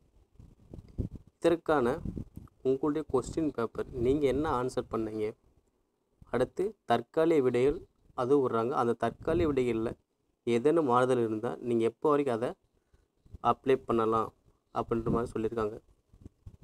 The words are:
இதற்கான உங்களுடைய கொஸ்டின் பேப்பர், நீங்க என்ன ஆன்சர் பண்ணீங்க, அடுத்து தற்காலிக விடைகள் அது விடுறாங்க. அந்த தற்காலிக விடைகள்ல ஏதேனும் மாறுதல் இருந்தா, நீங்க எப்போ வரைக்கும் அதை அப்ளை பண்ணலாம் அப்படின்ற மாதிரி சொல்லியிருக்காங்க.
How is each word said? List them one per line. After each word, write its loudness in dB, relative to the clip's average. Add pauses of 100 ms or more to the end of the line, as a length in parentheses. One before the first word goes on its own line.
(1400)
இதற்கான 0 (680)
உங்களுடைய 0
கொஸ்டின் -2
பேப்பர், -6 (200)
நீங்க 2 (100)
என்ன -2 (140)
ஆன்சர் -4
பண்ணீங்க, -4 (1080)
அடுத்து 0 (280)
தற்காலிக 2
விடைகள் 2 (400)
அது 2
விடுறாங்க. 0
அந்த 2
தற்காலிக 0
விடைகள்ல 0 (580)
ஏதேனும் 2
மாறுதல் 4
இருந்தா, -2 (160)
நீங்க 2
எப்போ -4
வரைக்கும் 2
அதை -4 (1000)
அப்ளை 2 (120)
பண்ணலாம் 2 (520)
அப்படின்ற -2
மாதிரி -2
சொல்லியிருக்காங்க. -4 (880)